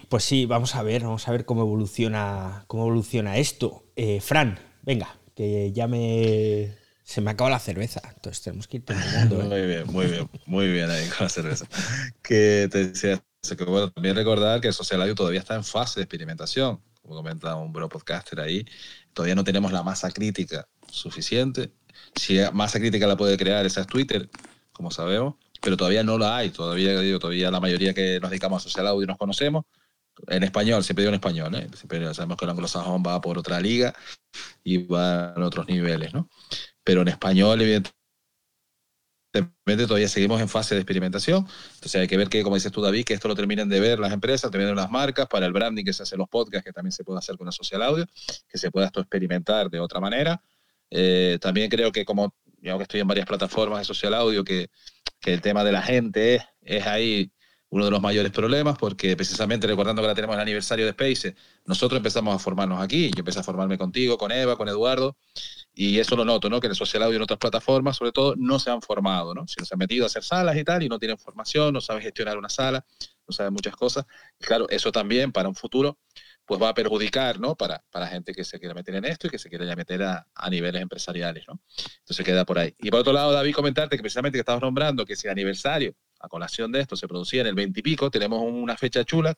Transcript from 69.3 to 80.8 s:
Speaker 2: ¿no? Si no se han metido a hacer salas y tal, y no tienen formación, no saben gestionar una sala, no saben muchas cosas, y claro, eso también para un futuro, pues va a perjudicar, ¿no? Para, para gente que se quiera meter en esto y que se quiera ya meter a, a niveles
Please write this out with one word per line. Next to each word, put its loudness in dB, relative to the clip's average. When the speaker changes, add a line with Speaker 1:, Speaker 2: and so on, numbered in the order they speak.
Speaker 2:
¿no? -8
Si -10
no -10
se -10
han -4
metido 2
a 0
hacer -4
salas 2
y 0
tal, 2
y -2
no -4
tienen -4
formación, -2
no -2
saben -6
gestionar -4
una -8
sala, -2
no -8
saben -2
muchas -4
cosas, -2
y -14
claro, 2
eso -2
también 0
para 0
un -6
futuro, 0
pues -2
va 4
a 0
perjudicar, 0
¿no? -2
Para, -6
para -6
gente -10
que -8
se -12
quiera -10
meter -10
en -4
esto -6
y -4
que -10
se -16
quiera -8
ya -4
meter -4
a, -4
a -8
niveles -2